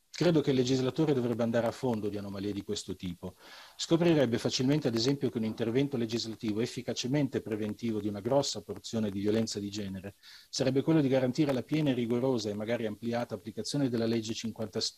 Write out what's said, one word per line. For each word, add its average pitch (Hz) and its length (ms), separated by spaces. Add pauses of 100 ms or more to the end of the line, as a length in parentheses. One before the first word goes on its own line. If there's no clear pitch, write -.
Credo 156 320
che - 80
il 131 60
legislatore 131 580
dovrebbe 120 280
andare 117 240
a 117 40
fondo 110 400
di 101 80
anomalie 98 340
di 98 100
questo 104 320
tipo. 92 420 (380)
Scoprirebbe 156 640
facilmente, 131 520
ad 117 60
esempio, 123 360
che 123 80
un 110 60
intervento 120 520
legislativo 113 640
efficacemente 123 800
preventivo 107 600
di 101 80
una 101 120
grossa 123 400
porzione 107 500
di 98 100
violenza 107 380
di 101 120
genere 98 460 (340)
sarebbe 131 320
quello 160 180
di 139 80
garantire 131 460
la 120 80
piena 151 260
e 131 60
rigorosa 120 560
e 104 40
magari 110 300
ampliata 117 500
applicazione 117 540
della 117 160
legge 113 300
cinquanta, 110 440 (200)